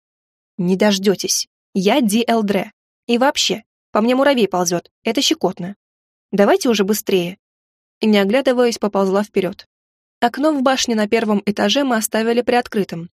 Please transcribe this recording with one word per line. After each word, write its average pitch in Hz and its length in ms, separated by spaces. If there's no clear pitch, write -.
«Не 180 180
дождётесь. 196 720
Я 208 280
Ди 220 260
Элдре. 208 440
И 240 100
вообще, 240 460
по 214 100
мне 240 140
муравей 269 320
ползёт. 180 420
Это 226 180
щекотно. 190 540
Давайте 254 380
уже 214 140
быстрее». 190 540
И, 220 60
не 208 140
оглядываясь, 240 580
поползла 196 460
вперёд. 190 440
Окно 269 340
в 277 80
башне 254 340
на 214 120
первом 214 380
этаже 214 380
мы 247 140
оставили 226 440
приоткрытым, 220 760